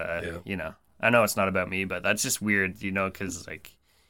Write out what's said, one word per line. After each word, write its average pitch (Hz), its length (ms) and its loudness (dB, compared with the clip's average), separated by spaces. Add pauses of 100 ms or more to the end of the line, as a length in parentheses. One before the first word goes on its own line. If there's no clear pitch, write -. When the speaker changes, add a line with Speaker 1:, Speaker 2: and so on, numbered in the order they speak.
Speaker 1:
know. 85 160 -4
Speaker 2:
Yeah. 85 220 -8
Speaker 1:
You 98 120 -4
know, 85 180 -6 (260)
I 110 80 6
know 120 140 8
it's 101 120 2
not 98 140 4
about 92 200 0
me, 95 160 -2
but 90 180 -6
that's 104 180 2
just - 200 -2
weird, 101 420 2
you 98 80 -2
know, 95 180 0
'cause, 87 380 -8
like, - 280 -14 (340)